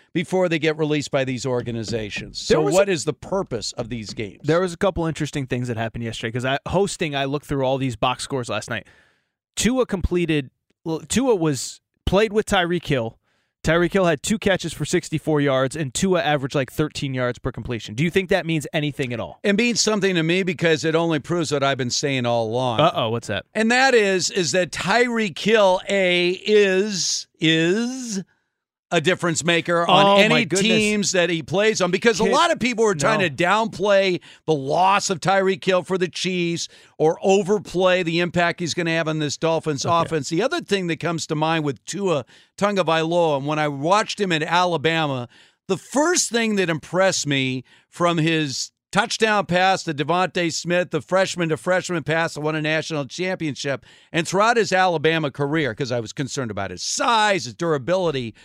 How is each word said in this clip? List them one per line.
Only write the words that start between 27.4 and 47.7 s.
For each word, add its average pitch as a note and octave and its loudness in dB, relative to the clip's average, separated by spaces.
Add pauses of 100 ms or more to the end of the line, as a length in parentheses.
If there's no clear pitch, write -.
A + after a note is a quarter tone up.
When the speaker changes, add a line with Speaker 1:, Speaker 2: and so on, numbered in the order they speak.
Speaker 1:
is G3 0 (680)
a E3+ 2
difference E3 0
maker E3+ 2
on G3 8
Speaker 2:
Oh, G3+ 8
Speaker 1:
any G3+ 8
Speaker 2:
my A#3+ 2
goodness. F#3+ 0
Speaker 1:
teams G#3+ 2
that F3 2
he E3+ -2
plays G3 0
on, F3+ 2
because G#3 2
a G#3+ 2
Speaker 2:
Kid, G3 2
Speaker 1:
lot E4 4
of D#4+ 0
people A3+ 0
are G#3 2
trying G3+ 0
Speaker 2:
no. F3+ 0
Speaker 1:
to C#3+ -6
downplay G3 2 (280)
the D#3+ 2
loss E3 2
of F3+ -2
Tyreek F#3+ 2
Hill F3+ 2
for F#3 -4
the F3+ 0
Chiefs E3+ -4 (280)
or D#3 2
overplay F#3+ 2
the E3+ 0
impact E3+ 0
he's E3 -4
gonna E3 -2
have E3 0
on D#3 -2
this D3 -4
Dolphins D#3+ -2
Speaker 2:
Okay. E3+ 0
Speaker 1:
offense. D#3+ -2
The E3 0
other D4+ -2
thing F#3+ -2
that D#3+ -4
comes E3 -4
to E3 -6
mind D#3 0
with C#3 -6
Tua F3 -2 (320)
Tagovailoa, E3 2
and C3+ -4
when D3+ -2
I D3+ 0
watched D#3+ 0
him G3 0
in D3+ 0
Alabama, D#3+ 0 (380)
the F#3+ -2
first D#4 0
thing A3 0
that F3+ 0
impressed F3 0
me C3 -2 (260)